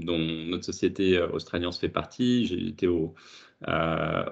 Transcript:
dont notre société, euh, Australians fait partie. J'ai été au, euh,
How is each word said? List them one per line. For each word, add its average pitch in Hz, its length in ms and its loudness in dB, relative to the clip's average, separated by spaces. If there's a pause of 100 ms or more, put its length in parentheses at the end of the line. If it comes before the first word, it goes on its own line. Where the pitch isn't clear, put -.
dont 85 140 0
notre 82 460 -4
société, 92 520 2
euh, 85 140 2
Australians 87 400 -4
fait 85 180 -4
partie. 123 560 0
J'ai 90 220 -2
été 90 200 0
au, 80 260 2 (540)
euh, 82 640 0